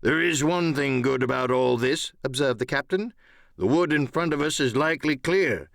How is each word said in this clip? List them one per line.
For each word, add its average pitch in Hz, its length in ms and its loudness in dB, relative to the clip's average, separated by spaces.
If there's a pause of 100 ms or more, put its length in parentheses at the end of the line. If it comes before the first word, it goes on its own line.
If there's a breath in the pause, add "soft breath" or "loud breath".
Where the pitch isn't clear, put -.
There 151 200 2
is 165 220 0
one 165 320 0
thing 135 260 0
good 131 220 0
about 127 260 -2
all 127 260 2
this, 127 360 -2 (120)
observed 131 360 -2
the 120 80 -4
captain. 185 460 -4 (440 soft breath)
The 87 80 -4
wood 151 260 4
in 151 140 2
front 160 260 -2
of 147 100 -2
us 151 180 -2
is 123 160 0
likely 151 400 0
clear. 131 600 -2